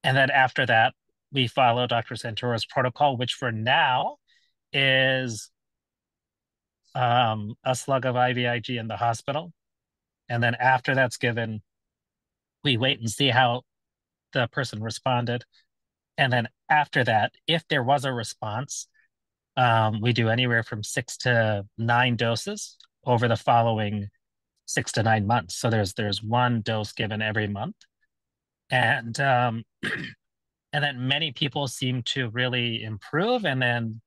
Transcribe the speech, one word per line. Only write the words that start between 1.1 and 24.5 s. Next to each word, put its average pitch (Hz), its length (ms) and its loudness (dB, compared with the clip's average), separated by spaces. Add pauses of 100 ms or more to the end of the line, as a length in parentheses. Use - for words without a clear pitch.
we 131 160 0
follow 123 400 2
Doctor 120 260 -2
Santoro's 117 500 -4
protocol, 131 520 0
which 123 160 -4
for 127 180 -4
now 139 680 0 (540)
is, 131 760 0 (1400)
um, 117 720 0
a 131 100 0
slug 131 300 -2
of 123 100 -2
I 123 180 2
V 123 140 -2
I 120 140 -2
G 123 180 -6
in 113 80 -6
the 113 100 -8
hospital. 139 560 -4 (760)
And 120 120 -2
then 120 140 2
after 131 400 2
that's 127 220 2
given, 113 440 -4 (1040)
we 135 140 2
wait 123 240 0
and 113 100 -4
see 139 180 0
how 123 340 4 (680)
the 123 140 0
person 120 340 -6
responded. 120 640 -2 (720)
And 135 160 2
then 117 160 0 (220)
after 151 320 2
that, 113 300 2 (160)
if 160 180 0
there 143 160 0
was 131 220 2
a 135 80 -2
response, 117 760 -8 (680)
um, 113 440 4
we 120 120 2
do 117 160 2
anywhere 117 340 2
from 107 220 -8
six - 340 -6
to 110 480 2 (120)
nine 120 360 2
doses 117 640 -4 (280)
over 123 220 2
the 117 100 2
following 107 720 0 (580)